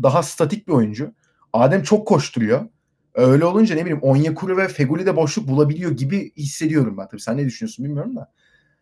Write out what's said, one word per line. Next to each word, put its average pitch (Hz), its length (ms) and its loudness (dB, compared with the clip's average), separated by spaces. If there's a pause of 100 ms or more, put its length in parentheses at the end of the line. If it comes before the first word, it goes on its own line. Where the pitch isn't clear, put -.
daha 143 200 4
statik 170 440 -4
bir 180 60 0
oyuncu. 113 400 -2 (400)
Adem 139 300 4
çok 208 240 2
koşturuyor. 127 540 0 (540)
Öyle 131 300 6
olunca 185 300 2
ne 156 60 -2
bileyim 165 200 -4
Onyekuru 156 560 2
ve 190 100 0
Feguli 156 380 -2
de 185 100 2
boşluk 156 320 -2
bulabiliyor 151 440 0
gibi 139 460 -4
hissediyorum 143 600 -2
ben. 98 100 -12
Tabii 107 140 -16
sen 117 160 -4
ne 143 80 -2
düşünüyorsun 120 400 -8
bilmiyorum 151 300 -6
da. - 160 -14 (500)